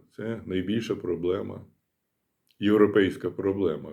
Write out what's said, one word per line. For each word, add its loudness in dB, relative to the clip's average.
це -8
найбільша -2
проблема, -4
європейська 4
проблема -2